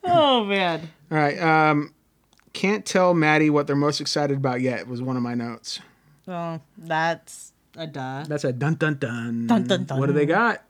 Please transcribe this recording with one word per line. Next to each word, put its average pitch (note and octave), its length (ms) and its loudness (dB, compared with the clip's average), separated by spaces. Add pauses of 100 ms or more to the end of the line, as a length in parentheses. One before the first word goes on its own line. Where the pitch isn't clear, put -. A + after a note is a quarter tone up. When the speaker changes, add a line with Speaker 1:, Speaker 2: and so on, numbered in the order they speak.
Speaker 1:
Oh, D4 400 4
man. F#3 380 0 (280)
Speaker 2:
All D#3+ 80 0
right. D3 240 2
Um, D#3 520 4 (580)
"Can't G3+ 340 -2
tell F#3 280 4
Maddie D3+ 360 4
what D3 160 2
they're D3 120 0
most D3 240 0
excited C#3+ 340 -2
about C3 240 -2
yet" B2 260 -2
was B2 160 -8
one C3 140 -4
of B2 80 -2
my A#2+ 100 -4
notes. A#2+ 460 -8 (460)
Speaker 1:
Well, E3+ 360 -8 (160)
that's E3 760 -4 (240)
a D#3+ 100 -10
duh. C3+ 400 -8
Speaker 2:
That's D3 160 -4
a C#3 80 0
dun, C#3+ 240 0
dun, D#3 200 0
dun. A#2 520 -4
Speaker 1:
Dun, A3 160 2
dun, B2+ 220 -2
dun. C#3 120 -4
Speaker 2:
What C3+ 100 0
do C#3+ 60 2
they D3+ 120 2
got? G3+ 440 0